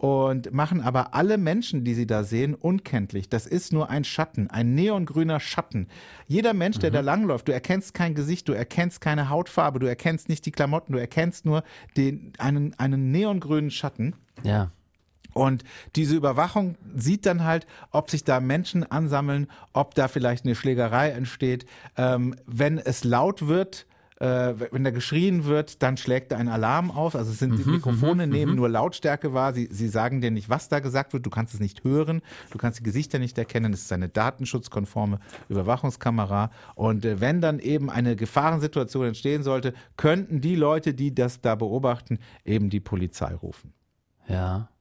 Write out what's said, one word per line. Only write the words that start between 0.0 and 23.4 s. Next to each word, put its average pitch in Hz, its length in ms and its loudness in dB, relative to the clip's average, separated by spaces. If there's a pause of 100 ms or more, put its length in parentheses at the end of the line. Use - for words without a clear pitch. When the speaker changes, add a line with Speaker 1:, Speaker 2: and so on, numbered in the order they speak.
Speaker 1:
und 135 500 2
machen 151 280 0
aber 127 320 0
alle 202 240 2
Menschen, 165 480 0
die 120 80 0
sie 117 120 0
da 107 200 0
sehen, 120 300 0
unkenntlich. 113 760 -2
Das 113 160 -2
ist - 260 -4
nur 156 180 0
ein 139 140 -2
Schatten, - 460 -2
ein 120 260 2
neongrüner 160 640 0
Schatten. - 480 -4 (400)
Jeder 220 260 2
Mensch, 190 240 0
der 156 120 2
Speaker 2:
Mhm. 147 60 2
Speaker 1:
da 147 40 2
langläuft, 147 480 0
du 143 60 2
erkennst 185 400 -2
kein 170 200 0
Gesicht, 151 360 -2
du - 20 2
erkennst 135 480 -2
keine 151 300 0
Hautfarbe, 151 500 0
du 131 60 0
erkennst 151 420 -2
nicht - 180 -4
die 151 60 -4
Klamotten, 147 400 -2
du 131 80 0
erkennst 160 460 -2
nur 156 180 2 (320)
den, 139 420 0
einen, 143 400 0
einen 135 340 2
neongrünen 156 600 0
Schatten. 139 420 -4 (300)
Speaker 2:
Ja. 101 280 2 (600)
Speaker 1:
Und 135 300 2 (320)
diese 156 220 2
Überwachung 165 580 2 (180)
sieht 147 320 0
dann 175 200 2
halt, 165 200 0 (260)
ob 151 180 0
sich - 160 -2
da 131 160 4
Menschen 160 420 0
ansammeln, 143 640 0 (240)
ob - 240 0
da 131 140 4
vielleicht 123 340 0
eine 123 120 2
Schlägerei 123 560 2
entsteht. 127 540 -2 (300)
Ähm, 127 400 0 (100)
wenn 147 320 0
es - 280 -2
laut 147 420 2